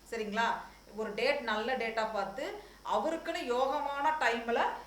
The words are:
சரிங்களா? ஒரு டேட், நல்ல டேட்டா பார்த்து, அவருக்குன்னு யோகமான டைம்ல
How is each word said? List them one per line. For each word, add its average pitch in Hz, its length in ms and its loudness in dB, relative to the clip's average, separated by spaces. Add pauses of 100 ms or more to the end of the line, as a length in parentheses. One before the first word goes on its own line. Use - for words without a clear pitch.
(100)
சரிங்களா? 220 360 0 (500)
ஒரு 208 180 -4
டேட், 254 260 2
நல்ல 226 360 0
டேட்டா 220 360 0
பார்த்து, 269 500 -4 (320)
அவருக்குன்னு 320 500 0
யோகமான 277 680 2 (100)
டைம்ல 240 400 2 (260)